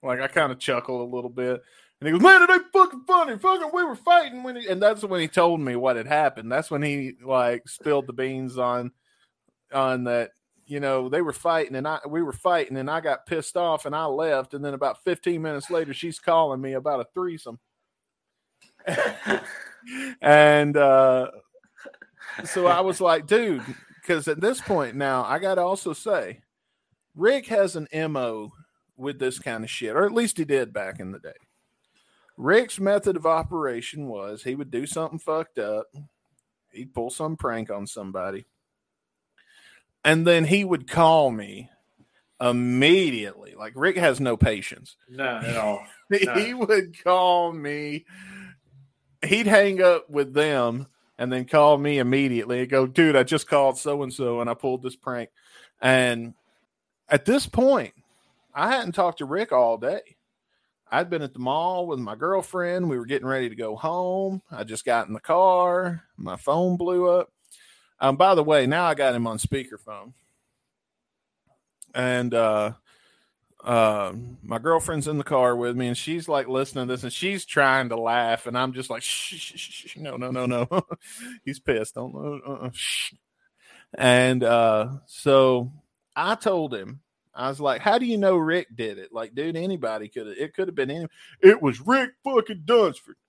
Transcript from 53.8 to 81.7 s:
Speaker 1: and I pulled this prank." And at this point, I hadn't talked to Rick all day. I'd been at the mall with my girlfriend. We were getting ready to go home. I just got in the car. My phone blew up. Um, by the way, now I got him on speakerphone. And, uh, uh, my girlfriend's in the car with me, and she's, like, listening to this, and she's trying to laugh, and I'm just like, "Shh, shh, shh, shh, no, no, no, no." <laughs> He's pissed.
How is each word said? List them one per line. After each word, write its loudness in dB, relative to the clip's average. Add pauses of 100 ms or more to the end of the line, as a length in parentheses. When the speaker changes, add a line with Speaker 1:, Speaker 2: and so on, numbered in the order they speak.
Speaker 1:
and -4
I -2
pulled -4
this -10
prank." -8 (500)
And 2 (760)
at 2
this 2
point, 2 (600)
I -2
hadn't -4
talked 0
to -8
Rick -4
all 4
day. -4 (880)
I'd 0
been -4
at -10
the -18
mall -2
with -6
my -8
girlfriend. -2
We -2
were -8
getting -4
ready -2
to -12
go -6
home. -4
I -10
just -10
got 0
in -8
the -10
car. 2 (140)
My -10
phone 0
blew 2
up. 2 (680)
Um, 2
by 6
the 4
way, 6
now 2
I 2
got 2
him -2
on -6
speakerphone. -8 (1800)
And, -2
uh, 2 (880)
uh, 2 (300)
my -6
girlfriend's -2
in -4
the -4
car 2
with -2
me, -2
and -4
she's, -8
like, -2
listening -4
to -4
this, -6
and -8
she's -6
trying 2
to -6
laugh, 0
and -4
I'm -2
just -10
like, -8
"Shh, -8
shh, -14
shh, -16
shh, -18
no, -12
no, -8
no, -4
no." -2
<laughs> -8
He's -10
pissed. -2